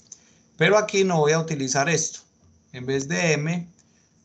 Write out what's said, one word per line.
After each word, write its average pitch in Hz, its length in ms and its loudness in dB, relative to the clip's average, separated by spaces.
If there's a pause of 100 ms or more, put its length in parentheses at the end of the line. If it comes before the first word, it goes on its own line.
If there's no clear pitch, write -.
(580)
Pero 190 200 4
aquí 208 260 2
no 180 160 2
voy 151 140 4
a 160 80 2
utilizar 143 480 -2
esto. - 320 -4 (500)
En 127 140 -14
vez 135 240 -2
de 175 240 0
M, 165 360 -2 (560)